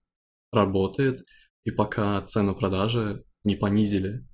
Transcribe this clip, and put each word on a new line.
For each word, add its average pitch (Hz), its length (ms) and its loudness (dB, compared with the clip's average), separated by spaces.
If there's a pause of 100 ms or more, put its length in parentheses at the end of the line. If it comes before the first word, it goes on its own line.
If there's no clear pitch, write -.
(520)
работает 98 680 2 (440)
и 117 80 -4
пока 101 500 0
цену 101 320 0
продажи 101 720 -2 (180)
не 101 140 0
понизили, 101 760 0